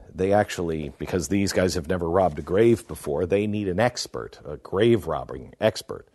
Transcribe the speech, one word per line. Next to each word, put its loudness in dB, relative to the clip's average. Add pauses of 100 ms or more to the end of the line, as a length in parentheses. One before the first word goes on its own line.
(140)
they 2
actually, 0
because -4
these 0
guys 2
have -4
never -2
robbed 2
a -8
grave 4
before, -4
they 0
need -4
an -2
expert, -4
a -10
grave 2
robbing -8
expert. -2